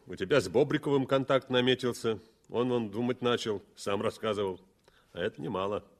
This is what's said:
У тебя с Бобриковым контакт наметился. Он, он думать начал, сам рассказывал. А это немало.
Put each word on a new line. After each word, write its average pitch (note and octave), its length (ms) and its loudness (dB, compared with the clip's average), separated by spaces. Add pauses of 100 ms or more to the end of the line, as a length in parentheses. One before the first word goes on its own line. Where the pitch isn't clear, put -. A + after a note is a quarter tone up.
У F2+ 100 -12
тебя A#2+ 240 2
с F#2 80 0
Бобриковым C#3 580 2
контакт C3+ 420 0
наметился. B2 680 2 (300)
Он, B2 240 0
он A#2 180 0
думать A#2+ 320 -4
начал, A2+ 400 0 (140)
сам G2+ 260 -2
рассказывал. G2+ 580 -2 (520)
А F2 80 -8
это G#2 200 -4
немало. G2 440 -2 (160)